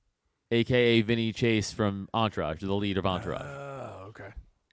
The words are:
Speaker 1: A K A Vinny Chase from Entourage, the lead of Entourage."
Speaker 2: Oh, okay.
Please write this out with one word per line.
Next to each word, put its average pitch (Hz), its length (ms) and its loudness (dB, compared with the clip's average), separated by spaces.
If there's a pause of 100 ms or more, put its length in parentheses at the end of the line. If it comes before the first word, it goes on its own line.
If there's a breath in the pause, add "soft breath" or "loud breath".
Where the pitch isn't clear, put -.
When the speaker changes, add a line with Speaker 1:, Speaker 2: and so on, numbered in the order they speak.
(520)
Speaker 1:
A 117 120 4
K 127 120 0
A 117 260 6
Vinny 113 320 0
Chase 110 380 2
from 98 420 0
Entourage, 90 480 -2
the 98 120 -2
lead 101 240 0
of 92 80 0
Entourage." 90 400 -4
Speaker 2:
Oh, 135 640 -12
okay. 104 200 -16 (440)